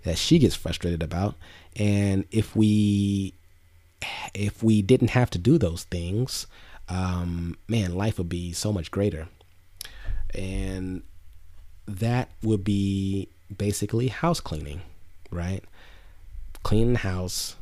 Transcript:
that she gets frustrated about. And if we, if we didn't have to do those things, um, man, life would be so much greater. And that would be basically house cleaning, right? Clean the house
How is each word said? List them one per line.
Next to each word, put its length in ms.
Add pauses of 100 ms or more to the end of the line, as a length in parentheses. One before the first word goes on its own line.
that 160
she 220
gets 160
frustrated 480
about. 320 (400)
And 560
if 240
we, 800 (960)
if 300
we 180
didn't 300
have 180
to 80
do 220
those 240
things, 640 (420)
um, 680 (120)
man, 260
life 240
would 120
be 220
so 220
much 160
greater. 380 (1040)
And 720 (840)
that 420 (120)
would 220
be 680 (260)
basically 520
house 320
cleaning, 420 (480)
right? 340 (1000)
Clean 300
the 60
house 640